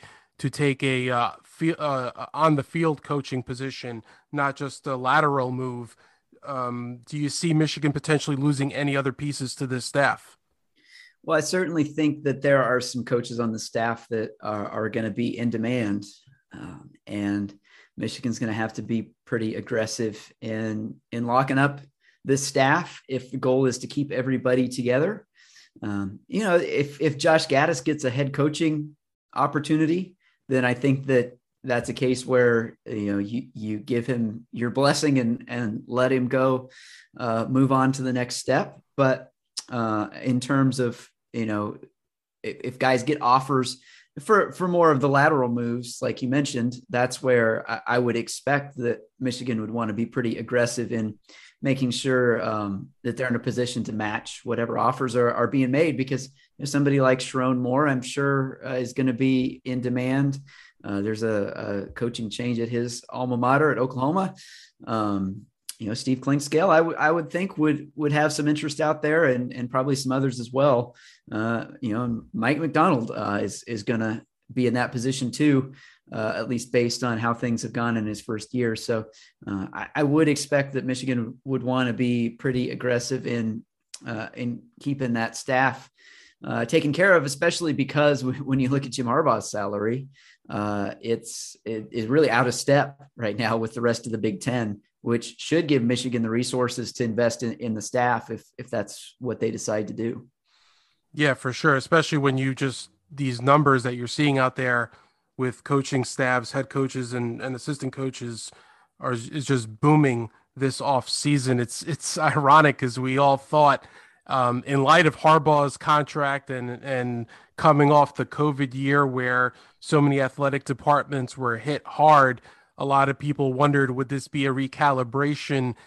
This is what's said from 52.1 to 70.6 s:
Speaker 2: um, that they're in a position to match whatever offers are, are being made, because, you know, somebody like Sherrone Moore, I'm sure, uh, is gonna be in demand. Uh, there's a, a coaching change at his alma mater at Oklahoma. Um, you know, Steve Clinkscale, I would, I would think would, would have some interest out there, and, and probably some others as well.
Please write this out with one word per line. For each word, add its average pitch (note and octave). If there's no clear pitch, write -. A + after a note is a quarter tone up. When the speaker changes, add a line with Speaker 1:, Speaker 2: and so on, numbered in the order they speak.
Speaker 2:
um, G#2
that A#2+
they're B2+
in A#2+
a -
position A#2+
to A2
match G#2+
whatever A#2
offers B2
are, A#2+
are A#2+
being C3
made, D3
because, C3
you -
know, -
somebody C#3
like C3
Sherrone C3
Moore, B2+
I'm C3
sure, C3+
uh, C3
is B2
gonna C3
be C3
in B2+
demand. C3
Uh, G2+
there's A2
a, G#2
a -
coaching A#2
change A#2+
at A#2
his A#2+
alma B2+
mater C3+
at A#2+
Oklahoma. C3
Um, G2+
you A2
know, G#2+
Steve C3
Clinkscale, D3
I D#3+
would, E3
I D3+
would E3
think F#3
would, D3+
would D3
have D3
some D3+
interest D3
out D3+
there, D#3
and, B2
and B2
probably C3
some C3+
others C3
as A#2
well. B2+